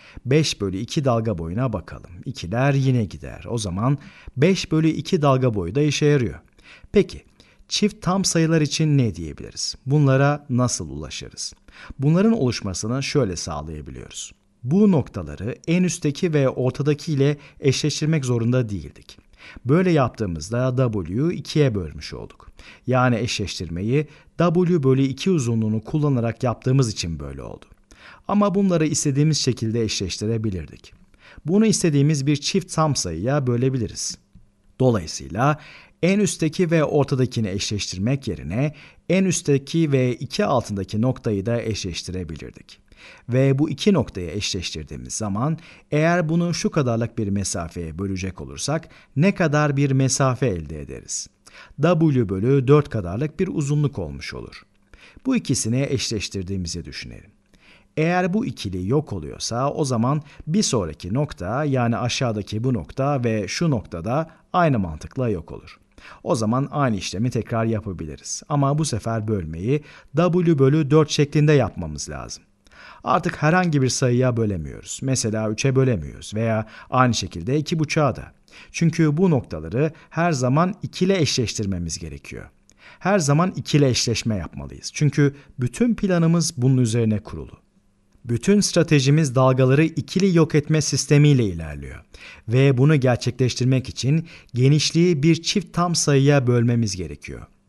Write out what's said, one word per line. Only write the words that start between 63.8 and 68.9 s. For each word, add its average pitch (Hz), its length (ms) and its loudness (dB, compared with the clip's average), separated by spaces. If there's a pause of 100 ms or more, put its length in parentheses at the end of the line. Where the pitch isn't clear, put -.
da 143 240 -2 (240)
aynı 160 260 4
mantıkla 92 500 -4
yok 90 220 -6
olur. - 260 -18 (460)
O - 120 0
zaman 117 360 0
aynı 135 240 0
işlemi 95 340 -4
tekrar 113 360 -2
yapabiliriz. 87 840 -6
Ama 143 280 2
bu 156 80 0
sefer 113 420 -4